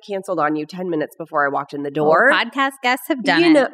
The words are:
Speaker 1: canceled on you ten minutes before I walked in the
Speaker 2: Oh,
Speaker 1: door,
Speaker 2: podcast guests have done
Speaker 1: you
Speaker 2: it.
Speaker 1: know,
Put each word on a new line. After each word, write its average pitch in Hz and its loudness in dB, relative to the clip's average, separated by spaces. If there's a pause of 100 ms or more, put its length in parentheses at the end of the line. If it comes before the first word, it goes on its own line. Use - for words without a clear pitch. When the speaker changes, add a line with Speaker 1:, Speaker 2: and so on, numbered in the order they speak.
Speaker 1:
canceled 190 -6
on 151 0
you 151 -6
ten 185 -10
minutes 156 -4
before 156 -4
I 139 0
walked 143 -6
in 143 -8
the 143 -8
Speaker 2:
Oh, - -12
Speaker 1:
door, 156 2
Speaker 2:
podcast 233 -2 (100)
guests 254 -2
have 262 -4
done 277 2
Speaker 1:
you 349 4
Speaker 2:
it. - 8
Speaker 1:
know, 277 6